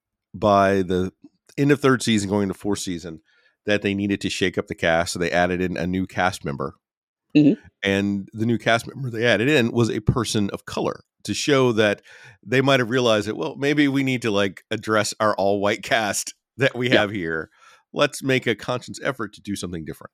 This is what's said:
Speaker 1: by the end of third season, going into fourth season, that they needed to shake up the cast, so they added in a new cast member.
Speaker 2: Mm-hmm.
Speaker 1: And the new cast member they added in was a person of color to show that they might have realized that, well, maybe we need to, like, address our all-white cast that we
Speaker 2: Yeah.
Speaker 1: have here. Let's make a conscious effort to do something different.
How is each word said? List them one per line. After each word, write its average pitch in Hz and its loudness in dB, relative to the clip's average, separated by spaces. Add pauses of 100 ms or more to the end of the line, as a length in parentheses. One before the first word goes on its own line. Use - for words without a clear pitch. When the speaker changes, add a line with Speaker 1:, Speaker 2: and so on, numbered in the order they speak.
(340)
Speaker 1:
by 98 4
the 92 -2 (440)
end 143 2
of 139 4
third 131 4
season, 101 0
going 104 0
into 95 -2
fourth 101 -4
season, 85 -10 (440)
that 104 2
they 101 0
needed 98 -2
to 95 -4
shake - -2
up 98 -4
the - -10
cast, 85 0
so 90 -8
they 85 0
added 90 2
in 90 -2
a 85 -4
new 92 -2
cast 95 -2
member. 69 -8 (600)
Speaker 2:
Mm-hmm. 147 6 (220)
Speaker 1:
And 98 -2
the 107 -4
new 117 0
cast 117 2
member 131 -10
they 113 -4
added 113 4
in 123 2
was 113 2
a - -4
person 107 0
of - -10
color - -6 (180)
to 104 -4
show 131 2
that 104 2 (420)
they 123 2
might 135 4
have 113 -2
realized 110 2
that, 107 -6
well, 156 -6
maybe 147 0
we 139 0
need 131 -2
to, 117 -2
like, 101 0
address 107 -2
our 107 2
all-white 101 0
cast 110 -2 (220)
that 127 0
we 120 -4
Speaker 2:
Yeah. 113 4
Speaker 1:
have 101 0
here. 82 -6 (420)
Let's 147 -2
make 131 0
a 117 0
conscious - -8
effort 139 -6
to - -20
do 101 -8
something 87 -8
different. - -14